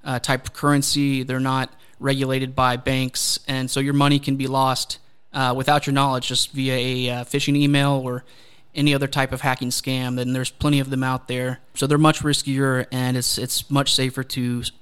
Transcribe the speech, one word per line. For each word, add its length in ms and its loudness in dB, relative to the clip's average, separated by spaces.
uh, 160 -4
type 260 -2
of 80 -12
currency. 680 2
They're 160 -2
not 340 -2
regulated 560 -2
by 220 2
banks, 720 -2
and 240 -2
so 80 -2
your 160 0
money 240 6
can 160 -2
be 100 -4
lost, 540 0
uh, 220 0
without 320 2
your 60 0
knowledge, 340 0
just 240 -2
via 240 -2
a, 340 -2
uh, 140 -4
phishing 320 0
email 360 4
or 320 -2
any 200 2
other 140 0
type 240 0
of 100 -6
hacking 280 -2
scam. 500 -4
And 160 -2
there's 140 -2
plenty 300 0
of 100 -4
them 140 -2
out 260 -2
there. 300 -4
So 140 -2
they're 100 4
much 220 4
riskier, 720 0
and 240 0
it's, 220 -2
it's 320 -4
much 240 2
safer 300 0
to 400 -4